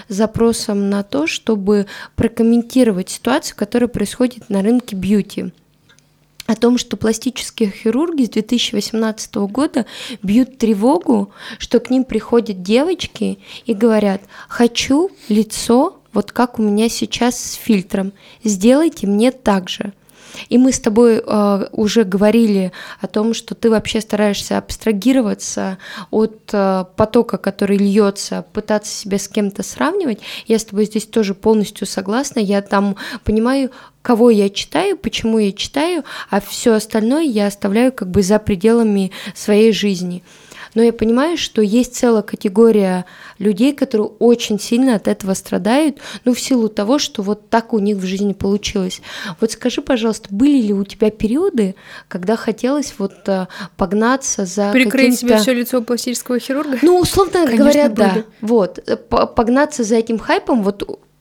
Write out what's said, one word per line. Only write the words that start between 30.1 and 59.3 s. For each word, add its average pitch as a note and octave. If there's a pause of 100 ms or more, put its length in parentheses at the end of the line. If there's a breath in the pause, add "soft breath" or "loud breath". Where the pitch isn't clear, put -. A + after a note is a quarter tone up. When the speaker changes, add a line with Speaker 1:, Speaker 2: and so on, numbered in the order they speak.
Speaker 1:
Я A3+
с A3
тобой G#3
здесь G#3+
тоже G3
полностью G#3+
согласна. A3
Я G3+
там G3+ (260 loud breath)
понимаю, B3 (320 loud breath)
кого A#3+
я G3+
читаю, E4+
почему A3+
я G3+
читаю, D#4 (280 loud breath)
а G3+
все -
остальное A3
я G#3+
оставляю G#3
как F#3+
бы F#3+
за G#3+
пределами G#3+ (240 loud breath)
своей G#3+
жизни. F3+ (500 loud breath)
Но A3+
я A#3
понимаю, A#3+
что -
есть A3
целая A3+
категория G3+ (340 loud breath)
людей, G#3
которые A#3 (100)
очень A#3
сильно B3
от F3+
этого G3
страдают, A#3 (260 loud breath)
ну, B3
в A#3+
силу A3+
того, G#3+
что -
вот G#3
так A3+
у A3+
них G3+
в F#3
жизни G3
получилось. G3 (400 loud breath)
Вот A3+
скажи, B3+
пожалуйста, A3+
были C4+
ли G#3
у G3
тебя G#3+
периоды, A3+ (320 loud breath)
когда F#3
хотелось B3
вот, G3 (160)
э, F#3+ (300 loud breath)
погнаться G#3+
за G3+
Speaker 2:
Прикрыть B3
себе A#3+
Speaker 1:
каким-то G#3+
Speaker 2:
все B3+
лицо A#3+
у A#3
пластического A#3+
хирурга? C4+
Speaker 1:
Ну, F4
условно F4+ (140)
Speaker 2:
Конечно, A#3
Speaker 1:
говоря, C#4
да. G#3
Speaker 2:
были. G#3+ (160)
Speaker 1:
Вот. G#3+
Э, A3+
по-, -
погнаться B3+